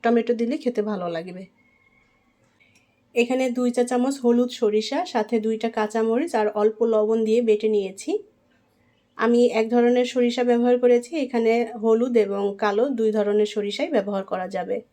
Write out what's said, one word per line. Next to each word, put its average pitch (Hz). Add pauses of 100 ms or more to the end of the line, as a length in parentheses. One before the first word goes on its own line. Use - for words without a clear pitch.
টমেটো 233
দিলে 233
খেতে 240 (100)
ভালো 180 (100)
লাগবে। 185 (1700)
এখানে 254 (120)
দুই 247
চা 240
চামচ 254 (100)
হলুদ 240 (100)
সরিষা, 214 (140)
সাথে 220 (100)
দুইটা 220
কাঁচামরিচ 226
আর 208 (140)
অল্প 220 (140)
লবণ 214
দিয়ে 220
বেটে 214
নিয়েছি। 196 (1080)
আমি 240 (200)
এক 226
ধরনের 247
সরিষা 247
ব্যবহার 240
করেছি, 240 (120)
এখানে 226 (300)
হলুদ 226 (100)
এবং 202 (200)
কালো 208 (140)
দুই 220
ধরনের 208
সরিষাই 208
ব্যবহার 196
করা 185 (100)
যাবে। 185 (160)